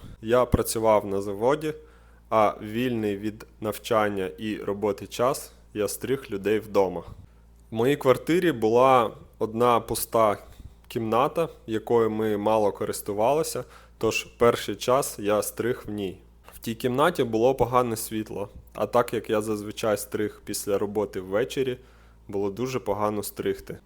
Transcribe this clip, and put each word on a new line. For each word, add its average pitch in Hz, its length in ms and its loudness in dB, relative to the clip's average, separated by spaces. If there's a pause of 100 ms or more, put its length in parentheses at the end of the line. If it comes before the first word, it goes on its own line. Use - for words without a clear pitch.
(220)
Я 117 240 4
працював 110 600 2
на 98 160 -2
заводі, 131 520 -2 (560)
а 107 320 4
вільний 110 540 -2
від 104 300 -8 (140)
навчання 104 800 -2
і 107 180 -6
роботи 101 500 -4
час - 460 -2 (220)
я 104 140 -2
стриг 131 420 -6
людей 101 280 0
вдома. 98 420 0 (720)
В - 40 -10
моїй 123 220 2
квартирі 151 560 2
була 120 580 6 (280)
одна 113 420 2
пуста 107 580 2 (500)
кімната, 120 600 0 (180)
якою 110 440 2
ми 107 260 0
мало 104 360 2
користувалися, 120 920 -2 (340)
тож - 260 -2
перший 117 520 2
час 131 420 0
я 104 240 0
стриг - 440 -6
в 110 40 -10
ній. 101 280 -6 (360)
В - 40 -20
тій 117 160 -6
кімнаті 135 500 0
було 117 300 4
погане 123 420 0
світло, 107 520 -8 (260)
а 107 120 -2
так 120 280 2
як 104 160 -4
я 110 100 2
зазвичай 107 560 -2
стриг - 480 -6
після 101 340 -4
роботи 101 420 -4
ввечері, 123 580 -2 (500)
було 101 220 -4
дуже 123 280 -6
погано 104 440 -2
стригти. 98 640 -6